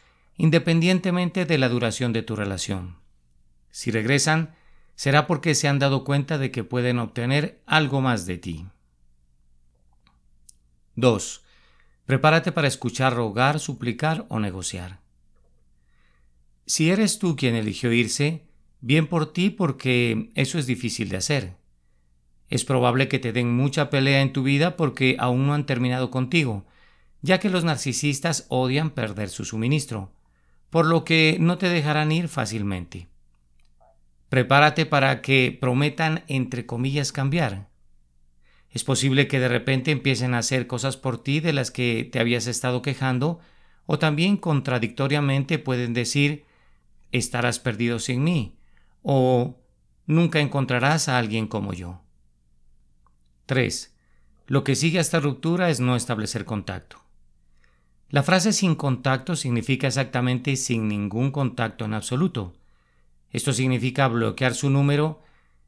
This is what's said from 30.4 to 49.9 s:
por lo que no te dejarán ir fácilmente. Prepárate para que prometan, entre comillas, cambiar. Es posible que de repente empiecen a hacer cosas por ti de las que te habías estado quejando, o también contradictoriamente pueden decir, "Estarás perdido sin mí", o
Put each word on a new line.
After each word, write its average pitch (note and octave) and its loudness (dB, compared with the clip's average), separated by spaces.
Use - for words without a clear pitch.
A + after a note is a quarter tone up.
por E3 4
lo E3 2
que D#3+ 4
no F3 2
te F#3 0
dejarán D3+ 0
ir E3 0
fácilmente. G2 -6
Prepárate D3 4
para C3+ 2
que C3 2
prometan, D3 0
entre B2+ -4
comillas, C3+ -4
cambiar. C3+ -2
Es - -6
posible C#3 2
que C#3 0
de B2 2
repente B2+ 0
empiecen B2+ 0
a A#2+ 2
hacer A#2+ -2
cosas C3 -4
por A#2 -6
ti C#3+ 0
de D#3+ 0
las C3+ -2
que A#2 -2
te B2+ 0
habías A#2 0
estado B2 -2
quejando, C3+ -2
o D3+ -2
también D#3+ 2
contradictoriamente C#3 0
pueden B2 -2
decir, C#3+ 0
"Estarás A#2+ -2
perdido A#2 -2
sin B2+ -2
mí", D#3 -2
o B2+ 2